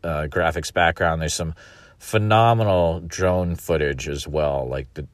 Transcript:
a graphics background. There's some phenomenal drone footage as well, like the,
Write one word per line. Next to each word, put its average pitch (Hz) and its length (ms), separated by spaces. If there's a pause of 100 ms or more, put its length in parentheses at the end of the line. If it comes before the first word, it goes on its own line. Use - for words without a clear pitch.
a 76 260
graphics 82 440
background. 82 480
There's 78 120
some 82 200 (460)
phenomenal 107 1000
drone 90 540
footage 73 520
as 71 200
well, 71 400
like 67 260
the, 73 200